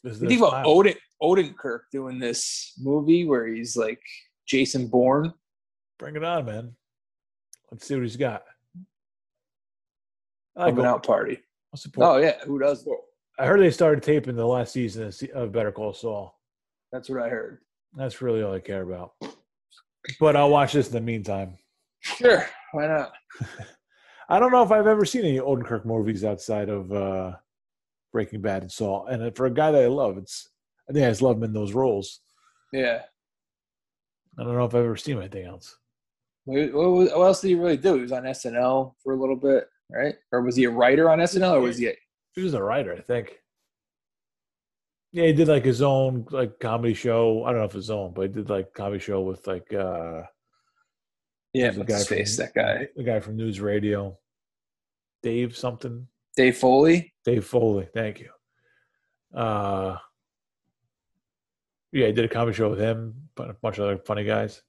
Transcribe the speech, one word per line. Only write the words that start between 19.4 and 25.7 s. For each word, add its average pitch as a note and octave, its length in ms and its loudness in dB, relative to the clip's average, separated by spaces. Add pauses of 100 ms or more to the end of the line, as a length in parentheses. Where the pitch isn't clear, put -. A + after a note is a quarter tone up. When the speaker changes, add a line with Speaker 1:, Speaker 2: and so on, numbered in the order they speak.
Speaker 1:
But D3+ 160 4
I'll C#3+ 140 4
watch C#3+ 240 4
this C#3 140 2
in A#2 60 -10
the A2+ 80 -4
meantime. G2 560 -6 (440)
Speaker 2:
Sure. A#3 440 4 (280)
Why D3+ 140 -4
not? D#3 260 -2 (260)
Speaker 1:
<laughs> - 920 -18
I F#3 100 4
don't B3 120 4
know B3 120 8
if G3+ 80 4
I've G#3+ 160 6
ever G#3+ 180 4
seen A#3+ 200 -2
any C3+ 140 2
Odenkirk B2 460 -2